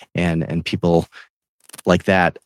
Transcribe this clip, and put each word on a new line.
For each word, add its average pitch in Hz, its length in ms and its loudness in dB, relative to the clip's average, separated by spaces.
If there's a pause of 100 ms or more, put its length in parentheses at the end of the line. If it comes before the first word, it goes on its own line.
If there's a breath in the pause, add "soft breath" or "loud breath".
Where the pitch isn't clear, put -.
(160 loud breath)
and, 82 340 -2
and 82 140 -4
people 85 440 0 (800 loud breath)
like 92 180 2
that, 92 420 0